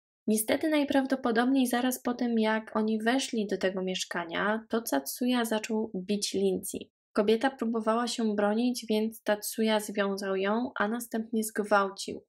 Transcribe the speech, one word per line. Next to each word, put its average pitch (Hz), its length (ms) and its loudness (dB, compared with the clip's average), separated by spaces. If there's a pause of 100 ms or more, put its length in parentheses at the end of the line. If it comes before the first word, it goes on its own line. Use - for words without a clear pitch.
(280)
Niestety 220 420 2
najprawdopodobniej 262 1000 2
zaraz 247 340 0
po 247 120 -2
tym, 233 260 0
jak 220 360 0
oni 220 280 0
weszli 233 440 0
do 190 100 0
tego 185 240 0
mieszkania, 185 880 -2
to 233 120 0
Tatsuya 247 640 -2
zaczął 220 500 -2
bić 202 380 -2
Lindsay. 190 560 -2 (240)
Kobieta 226 360 2
próbowała 233 580 -2
się 220 280 0
bronić, 226 540 0
więc 214 340 0
Tatsuya 214 560 0
związał 196 560 -2
ją, 214 440 0
a 208 80 2
następnie 226 560 -2
zgwałcił. 202 840 0